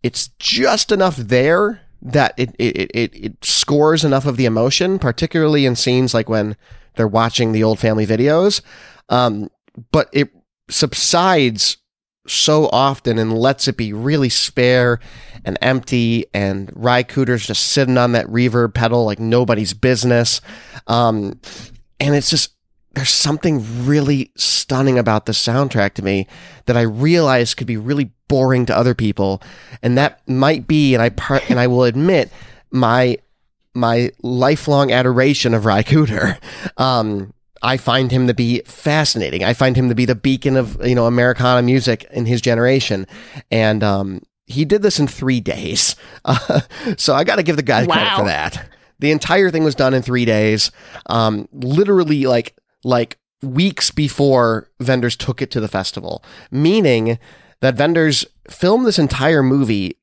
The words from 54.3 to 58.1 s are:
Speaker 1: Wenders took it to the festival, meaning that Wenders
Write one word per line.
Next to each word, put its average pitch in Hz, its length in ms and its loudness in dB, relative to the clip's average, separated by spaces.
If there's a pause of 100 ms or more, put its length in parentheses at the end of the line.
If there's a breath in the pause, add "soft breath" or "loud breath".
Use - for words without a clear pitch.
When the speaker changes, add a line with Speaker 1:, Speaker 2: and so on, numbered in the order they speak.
Speaker 1:
Wenders 123 360 0
took - 260 -6
it 131 100 -6
to 120 80 -2
the 107 80 -4
festival, 87 540 -8 (280 loud breath)
meaning 135 680 2 (420 soft breath)
that 127 160 0
Wenders 156 480 2 (260)